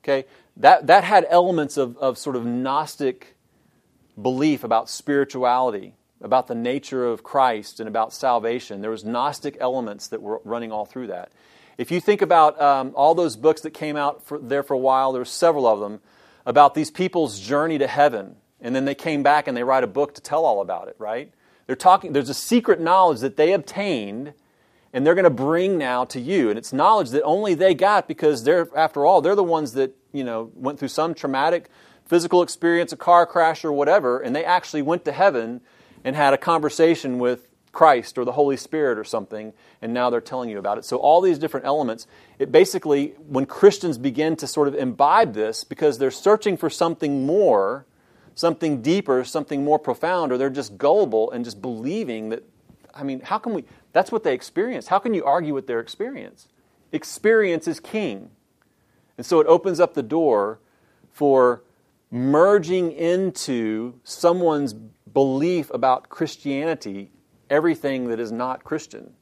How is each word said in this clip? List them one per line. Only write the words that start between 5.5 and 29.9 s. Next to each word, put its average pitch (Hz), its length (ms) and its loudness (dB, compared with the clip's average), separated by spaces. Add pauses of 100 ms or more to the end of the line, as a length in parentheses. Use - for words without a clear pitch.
about 123 260 0
the 120 80 -8
nature 123 520 -6
of 113 160 -4
Christ 123 580 -2
and - 80 -10
about 113 240 -4
salvation. 117 680 -4
There 110 100 -8
was 104 140 -10
Gnostic 131 560 -6
elements 123 480 -6
that 107 140 -10
were 104 220 -8
running 113 280 -10
all 107 120 -8
through 123 240 -14
that. 90 220 -12 (460)
If 123 140 -10
you 180 100 -2
think 208 220 0
about, 156 380 4
um, 135 340 2
all 151 200 4
those 165 220 -2
books 156 260 2
that 156 100 -10
came 151 240 -10
out 143 280 -6
for, 147 140 -12
there 139 240 -4
for 139 120 -4
a 131 40 -2
while, 131 340 2
there 127 80 -4
were 120 60 -8
several 147 400 0
of 107 140 4
them, 104 200 -8 (460)
about 139 280 6
these 151 160 -4
people's 170 480 -4
journey 143 400 -2
to 135 80 0
heaven, 131 500 0 (240)
and 120 140 -6
then 135 120 -2
they 139 80 -4
came 147 280 -4
back 143 240 2
and 127 100 -6
they 120 60 -6
write 131 220 0
a 110 40 -6
book 135 260 -4
to - 80 -20
tell 156 220 -2
all 107 160 0
about 92 280 -8
it, - 100 -20
right? 113 340 -10 (340)
They're 131 100 -6
talking, 185 360 4
there's 143 180 -2
a 135 40 -6
secret 226 460 2
knowledge 170 400 4
that 131 160 -4
they 160 160 4
obtained, 143 800 -6 (600)
and 131 140 0
they're 170 80 6
gonna 180 140 6
bring 165 480 0
now 127 300 -2
to 131 140 -10
you. 139 280 0
And 104 100 -2
it's 113 140 -12
knowledge 165 380 4
that 147 140 0
only 185 300 0
they 180 200 4
got 190 340 2
because 147 360 0
they're, 165 300 2
after 147 300 0
all, 175 160 6
they're 175 140 0
the 202 100 2
ones 156 280 -2
that, 131 220 -2 (180)